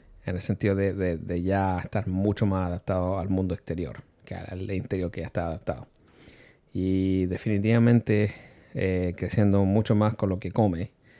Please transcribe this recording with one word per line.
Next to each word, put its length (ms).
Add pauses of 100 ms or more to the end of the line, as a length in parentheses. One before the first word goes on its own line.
(240)
en 120
el 60
sentido 340
de, 180
de, 220
de 260
ya 400
estar 240
mucho 400
más 220
adaptado 500
al 100
mundo 260
exterior 500 (200)
que 120
al 340
interior 400
que 120
ya 40
está 200
adaptado. 420 (840)
Y 540
definitivamente, 1080 (420)
eh, 420
creciendo 480
mucho 320
más 180
con 140
lo 100
que 140
come. 400 (280)